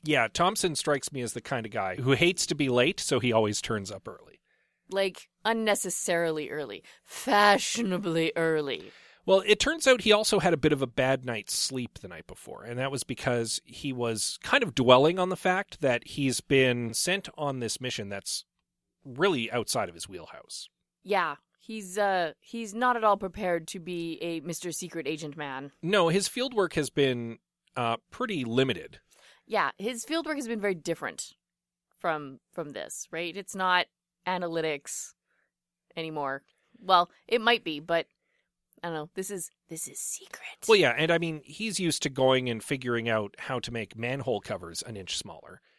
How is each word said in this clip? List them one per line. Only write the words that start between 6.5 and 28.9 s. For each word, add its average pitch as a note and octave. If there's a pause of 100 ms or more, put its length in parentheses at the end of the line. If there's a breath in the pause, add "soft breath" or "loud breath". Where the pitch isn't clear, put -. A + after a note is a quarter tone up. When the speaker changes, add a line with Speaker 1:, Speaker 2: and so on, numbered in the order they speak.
Speaker 2:
Fashionably G3+
early. D3 (320 soft breath)
Speaker 1:
Well, F#3+
it G#3
turns D#4
out B3+
he G#3+
also G#3
had E3+
a D3+
bit D3+
of C#3
a C3
bad B2+
night's A2+
sleep -
the G2+
night E2+
before, -
and A#2+
that C3+
was C#3
because A#2+
he C3
was A#2
kind C4+
of E3
dwelling C3+
on F#3
the F3+
fact F#3+
that A#2+
he's C3+
been B2
sent F#3
on C#3+
this A2+
mission A#2
that's - (600)
really C3+
outside A2+
of E2
his E2
wheelhouse. - (340)
Speaker 2:
Yeah, F3 (240)
he's, G#3
uh, F#3
he's A3+
not A#3+
at A3
all G#3
prepared F3+
to F#3+
be E3+
a E3+
Mister E3+
Secret E3+
Agent D3+
man. C#3 (120)
Speaker 1:
No, F3+
his F#3
field B3+
work F#3+
has D3
been, A#2+ (400)
uh, A#2 (120)
pretty G#3
limited. A#2+ (460 soft breath)